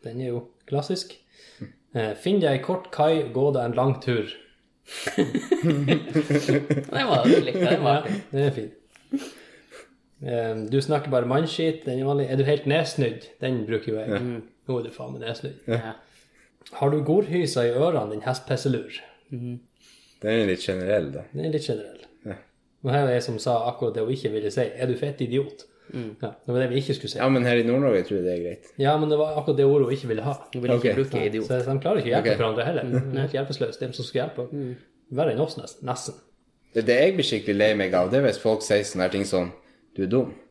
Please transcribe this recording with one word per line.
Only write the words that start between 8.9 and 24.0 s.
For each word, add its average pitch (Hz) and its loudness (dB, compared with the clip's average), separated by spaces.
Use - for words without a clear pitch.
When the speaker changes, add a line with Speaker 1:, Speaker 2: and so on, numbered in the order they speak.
Speaker 1:
Eh, 117 -2
«Du 135 2
snakker 143 -2
bare 123 2
mannskit.» 160 0
Den 127 -2
er 135 0
vanlig. 139 0
«Er 131 0
du 139 4
helt 143 2
nedsnudd?» 143 0
Den 127 -2
bruker 110 -2
jo 107 -2
jeg. 107 -6
Speaker 3:
Ja. 101 0
Speaker 2:
Mm. 120 -4
Speaker 1:
«Nå 127 -2
er 113 -6
du 107 -12
faen 131 -12
meg 127 -12
nedsnudd.» 117 -8
Speaker 3:
Ja. 113 2
Speaker 2:
Ja. 110 -6
Speaker 1:
«Har 143 0
du 151 2
gorhysa 160 2
i 120 2
ørene, 127 2
din 107 -8
hestpesselur?» 127 -2
Speaker 2:
Mhm. 123 -8
Speaker 3:
Den 110 2
er 104 4
litt 90 0
generell, 92 0
da. 73 -10
Speaker 1:
Den 151 -6
er 160 0
litt 147 -2
generell. 107 -6
Speaker 3:
Ja. 104 -8
Speaker 1:
Og 135 0
her 143 4
er 127 2
det 120 0
som 117 -6
sa 120 0
akkurat 120 -2
det 113 -2